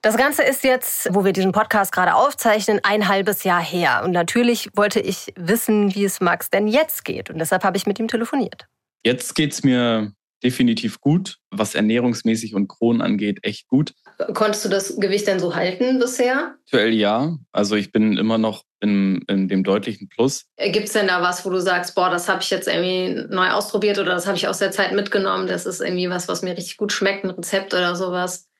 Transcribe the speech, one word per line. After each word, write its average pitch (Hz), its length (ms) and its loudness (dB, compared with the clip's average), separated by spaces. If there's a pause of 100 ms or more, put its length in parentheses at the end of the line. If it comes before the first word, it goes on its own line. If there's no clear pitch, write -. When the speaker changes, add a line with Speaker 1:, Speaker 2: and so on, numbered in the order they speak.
Speaker 1:
Das 214 140 2
Ganze 285 260 2
ist - 220 2
jetzt, - 480 0
wo 196 120 2
wir 196 80 4
diesen 185 200 2
Podcast 208 400 2
gerade 180 220 2
aufzeichnen, 220 720 2
ein 208 240 2
halbes 196 360 0
Jahr 175 180 2
her. 165 420 0
Und 180 80 0
natürlich 233 600 0
wollte 208 260 2
ich - 360 -6
wissen, 202 580 2
wie 202 100 0
es 190 160 -2
Max 175 280 0
denn 208 200 2
jetzt 294 360 0
geht. - 240 -8
Und 156 100 -10
deshalb 180 260 0
habe 190 120 2
ich 190 100 -2
mit 202 120 -2
ihm 226 100 -2
telefoniert. - 580 -2 (380)
Speaker 2:
Jetzt 123 300 -2
geht's 151 280 -2
mir 120 500 2 (300)
definitiv 120 580 0
gut, 175 360 0 (140)
was 104 240 -4
ernährungsmäßig 113 800 0
und 98 140 0
Crohn 117 340 0
angeht, 101 400 -2
echt - 260 -8
gut. 143 240 2 (400)
Speaker 1:
Konntest 208 320 0
du 190 60 -2
das 196 280 -2
Gewicht 196 280 0
denn 185 120 2
so 170 160 -2
halten 214 440 0
bisher? 254 560 0 (100)
Speaker 2:
Aktuell 113 300 2
ja. 113 420 0 (160)
Also 104 240 0
ich 101 160 -2
bin 107 240 4
immer 110 220 0
noch 110 240 -2 (180)
in, 98 480 2
in 95 200 0
dem 95 160 0
deutlichen 101 440 -2
Plus. - 380 -2 (100)
Speaker 1:
Gibt's 208 380 -2
denn 202 140 2
da 180 120 2
was, 175 240 -2
wo 190 60 -4
du 185 100 0
sagst, 175 340 -2
„Boah, 185 140 2
das 175 180 -2
hab 185 140 0
ich - 80 -4
jetzt - 200 -2
irgendwie 185 600 -2
neu 185 220 0
ausprobiert 202 480 0
oder 185 160 0
das 175 120 -4
hab 196 100 -2
ich 180 120 -2
aus - 100 -4
der 196 120 0
Zeit 190 220 -2
mitgenommen, 196 540 0
das 180 200 -4
ist - 160 -6
irgendwie 180 260 -2
was, 180 180 -4
was 180 140 -4
mir 180 160 -6
richtig - 220 -12
gut 202 120 -2
schmeckt, 196 340 -2
ein 190 60 -2
Rezept 180 440 -4
oder 175 200 0
sowas?“ 180 520 -4 (140)